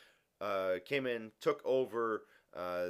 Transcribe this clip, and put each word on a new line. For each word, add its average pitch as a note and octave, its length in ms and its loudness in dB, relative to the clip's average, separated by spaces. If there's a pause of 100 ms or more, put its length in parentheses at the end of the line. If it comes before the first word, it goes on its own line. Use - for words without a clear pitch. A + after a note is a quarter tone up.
(420)
uh, F#2+ 420 0
came C#3 220 -2
in, A2+ 340 -4
took D3 240 2
over, A#2 640 0 (300)
uh, F2+ 340 -2